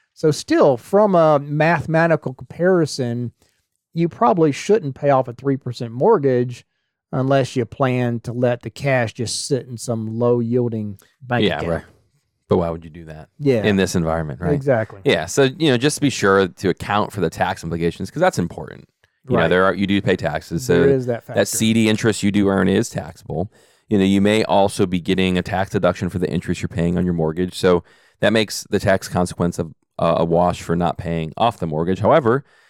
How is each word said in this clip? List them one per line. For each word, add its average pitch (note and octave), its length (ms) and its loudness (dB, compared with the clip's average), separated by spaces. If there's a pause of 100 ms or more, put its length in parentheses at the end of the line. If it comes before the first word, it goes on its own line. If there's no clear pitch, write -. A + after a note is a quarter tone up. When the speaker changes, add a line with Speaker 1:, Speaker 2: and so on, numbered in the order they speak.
(140)
Speaker 1:
So - 160 0
still, D#3+ 480 2
from G3+ 380 2
a D#3 240 6
mathematical D#3 920 0
comparison, C3 960 -2 (640)
you E3+ 160 0
probably F3 420 2
shouldn't D#3+ 440 0
pay C#3+ 140 0
off C3 180 4
a A#2+ 60 -12
three C3+ 240 -4
percent A#2+ 340 -10
mortgage B2+ 760 2 (480)
unless C3+ 440 0
you A#2+ 80 -2
plan B2 560 -2
to B2 100 -12
let A#2+ 300 -2
the A#2 80 -12
cash B2+ 440 -2
just - 320 -8
sit C3 220 -4
in B2 100 -14
some A2+ 400 -6
low-yielding A#2 800 -2 (240)
bank A#2+ 220 -2
Speaker 2:
Yeah, E2 140 0
Speaker 1:
account. E2 120 -6
Speaker 2:
right. E2 140 -2 (640)
But F#2+ 100 2
why E2+ 120 0
would E2 160 -10
you D#2+ 40 -18
do E2 140 -18
that D#2 240 -18 (100)
Speaker 1:
Yeah. C3 260 0
Speaker 2:
in G#2+ 120 4
this F#2+ 200 2
environment, D#2+ 440 -2
right? F2 140 0
Speaker 1:
Exactly. A#2+ 500 -2
Speaker 2:
Yeah, F2 220 2
so, - 180 0
you C3+ 260 0
know, B2 80 2
just C#3 220 -2
be C#3+ 100 2
sure G2 380 2
to F2+ 220 -4
account G#2 420 -2
for - 80 -8
the E2 100 0
tax F2+ 360 -4
implications E2+ 440 -4
'cause D3+ 120 -6
that's F3+ 180 0
important. - 480 -8 (400)
You B2+ 80 0
know, - 60 2
Speaker 1:
Right. E2 80 2
Speaker 2:
there F2+ 160 4
are, F#2+ 80 4
you F#2+ 140 -2
do G2 140 2
pay F#2+ 140 0
taxes, E2 480 -6
so F2 160 2
Speaker 1:
There C#3 100 6
is C3 180 2
that A#2 160 -6
factor. A2 180 -2
Speaker 2:
that G2+ 80 0
C A2 240 2
D A2 160 4
interest G#2+ 340 0
you G2+ 80 2
do G2 160 2
earn F#2+ 220 2
is G2+ 200 0
taxable. - 640 -8 (380)
You G#2+ 80 0
know, F#2+ 80 4
you G2 160 4
may G#2 240 2
also G2 400 2
be F2+ 160 -4
getting F#2 360 0
a F2+ 40 0
tax F#2+ 300 -4
deduction F2+ 360 -2
for F2+ 100 -6
the F2+ 140 -2
interest F2 300 -4
you're F2+ 80 -8
paying F2 280 -2
on F2+ 60 0
your F2+ 100 -2
mortgage, E2 440 -4
so F2+ 260 2 (380)
that G#2 100 2
makes A2 380 -2
the G2+ 100 -2
tax F#2+ 300 0
consequence F2 500 -2
of, D#2+ 140 -8 (260)
uh, E2+ 180 2
a E2 80 2
wash E2+ 360 0
for E2+ 160 -4
not F2 200 -2
paying E2+ 380 -6
off A2+ 240 0
the F2 80 -6
mortgage. E2+ 320 -2
However, B2+ 460 2 (240)